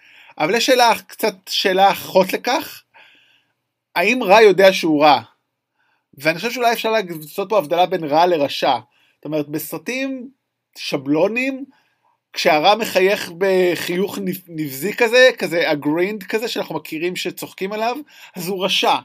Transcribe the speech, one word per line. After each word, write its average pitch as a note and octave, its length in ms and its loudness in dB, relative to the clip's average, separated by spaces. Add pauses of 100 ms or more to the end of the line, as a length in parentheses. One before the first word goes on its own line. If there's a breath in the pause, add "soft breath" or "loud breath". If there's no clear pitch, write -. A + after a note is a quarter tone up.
(400 loud breath)
אבל E3 160 0
יש A3+ 100 0
שאלה, B3 260 4 (160)
קצת - 280 -4 (140)
שאלה F#3+ 420 4
אחות F#3 420 0
לכך, - 500 -6 (1120 soft breath)
האם A3 260 0
רע G3+ 180 6
יודע F#3+ 320 8
שהוא D#3 300 0
רע? C#3 180 6 (960)
ואני D#3 200 -2
חושב G#3+ 140 -6
שאולי A#3+ 220 0
אפשר A3 180 -4
לעשות F#3 580 -6
פה G#3+ 80 0
הבדלה E3+ 280 0
בין F3 180 -4
רע D#3 220 2
לרשע. D3 520 0 (380)
זאת - 100 -18
אומרת, D3 240 -6
בסרטים B3 800 -8 (480)
שבלונים, G#3 880 -4 (680 soft breath)
כשהרע E3+ 420 4
מחייך F#3+ 600 0
בחיוך F#3 800 0
נב-, F#3+ 300 -8
נבזי D#3 460 -8
כזה, B3 440 4
כזה E3 320 -2
הגריינד E3 540 -2
כזה A3 240 -6
שאנחנו F#3+ 280 -8
מכירים D#3+ 400 -8
שצוחקים F#3 580 -10
עליו, A3+ 240 -4 (380 loud breath)
אז E3+ 120 -10
הוא F#3+ 180 -4
רשע, F#3+ 400 0